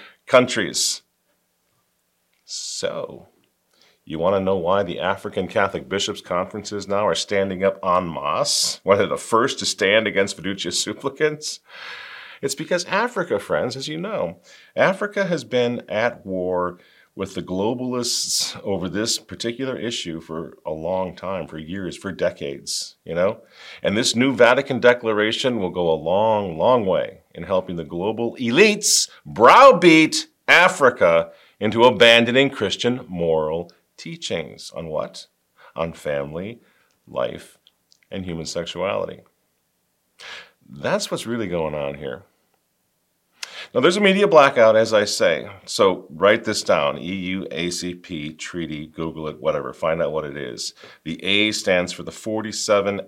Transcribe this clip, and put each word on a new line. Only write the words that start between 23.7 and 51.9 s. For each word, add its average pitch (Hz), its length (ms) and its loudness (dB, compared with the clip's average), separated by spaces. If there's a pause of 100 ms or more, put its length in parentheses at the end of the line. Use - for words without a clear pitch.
And 98 120 0
this - 200 0
new 127 180 2
Vatican 120 460 4
Declaration 113 800 2
will 92 100 -2
go 85 220 0
a - 20 4
long, 95 640 0
long 110 300 2
way 73 320 -2 (160)
in 85 80 -12
helping 92 320 -2
the 82 80 -6
global 107 540 -4
elites 185 720 2 (140)
browbeat 160 1040 8 (200)
Africa 127 840 4 (280)
into 110 240 2
abandoning 117 640 6
Christian 123 580 -2
moral 82 640 -2 (240)
teachings. - 760 -10
On 82 160 -12
what? 78 400 -8 (480)
On 82 180 -6
family, 78 680 -8 (460)
life, - 520 -8 (500)
and 92 160 -10
human 82 220 -8
sexuality. 90 720 -6 (1500)
That's 117 440 -4
what's - 160 -8
really 113 200 -4
going 80 280 -4
on 71 180 -6
here. 69 300 -12 (1500)
Now, 123 60 2
there's 175 180 4
a 208 40 0
media 196 260 4
blackout, 127 480 8
as 110 180 4
I 104 120 4
say, 87 440 0 (160)
so 95 460 0
write 104 320 4
this 107 180 -4
down, 76 380 0
E 82 120 -8
U 95 380 -6
A 85 220 -4
C 87 240 -8
P 78 360 -10
treaty, 78 540 -10
Google 80 420 -8
it, 76 140 -12
whatever, 73 320 -2
find 82 260 -2
out 78 120 -2
what 78 140 -4
it 71 120 -10
is. 62 380 -10 (280)
The 82 200 -10
A 104 280 0
stands 90 400 0